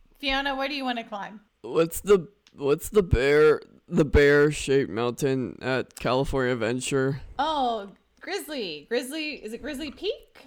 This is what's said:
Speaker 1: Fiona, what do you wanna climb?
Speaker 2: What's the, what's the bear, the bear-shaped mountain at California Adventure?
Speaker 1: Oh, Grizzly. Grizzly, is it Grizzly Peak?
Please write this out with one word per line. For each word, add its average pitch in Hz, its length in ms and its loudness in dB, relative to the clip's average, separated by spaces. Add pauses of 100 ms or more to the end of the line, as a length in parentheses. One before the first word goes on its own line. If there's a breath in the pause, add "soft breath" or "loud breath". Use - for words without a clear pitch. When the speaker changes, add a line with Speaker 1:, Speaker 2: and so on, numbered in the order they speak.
(200)
Speaker 1:
Fiona, 277 360 -4
what 269 140 -4
do 302 60 -8
you 269 100 -6
wanna 233 180 -4
climb? 202 360 -12 (240)
Speaker 2:
What's 156 380 -2
the, 190 260 4 (280)
what's 143 340 -2
the 208 120 4
bear, 147 580 4 (280)
the 165 180 2
bear-shaped 143 840 4
mountain 120 720 -2
at 127 320 -4
California 131 580 0
Adventure? 127 680 -2 (180)
Speaker 1:
Oh, 254 500 -2 (320)
Grizzly. 269 640 -10
Grizzly, 285 460 -6
is 214 180 -12
it 233 100 -12
Grizzly 285 300 -10
Peak? - 560 -10